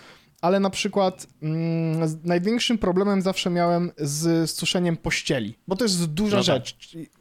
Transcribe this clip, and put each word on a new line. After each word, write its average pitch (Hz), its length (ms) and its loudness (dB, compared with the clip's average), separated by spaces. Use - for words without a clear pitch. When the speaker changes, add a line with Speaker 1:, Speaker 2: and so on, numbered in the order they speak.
Speaker 1:
Ale 190 180 4
na 196 100 2
przykład, 196 580 -2
mm, 165 640 0
z-, 156 160 -4
największym 208 540 0
problemem 196 440 2
zawsze 185 280 -2
miałem 175 480 2
z 156 540 0
suszeniem 175 460 0
pościeli, 127 600 -4
bo 185 80 -2
to 233 100 0
jest 175 200 0
duża 202 320 0
Speaker 2:
No 196 60 4
tak. 170 120 2
Speaker 1:
rzecz. - 420 -8